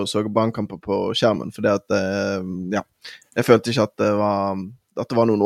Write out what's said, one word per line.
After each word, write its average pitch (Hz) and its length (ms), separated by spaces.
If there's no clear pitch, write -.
og 95 80
så 107 100
banekamper 107 560
på 98 200
skjermen, 104 380
fordi 107 160
at, 101 160
eh, 98 480
ja, 101 80
jeg 120 80
følte 117 260
ikke 110 160
at - 80
det 104 220
var, 98 420
at - 80
det 123 80
var 117 140
noen 104 140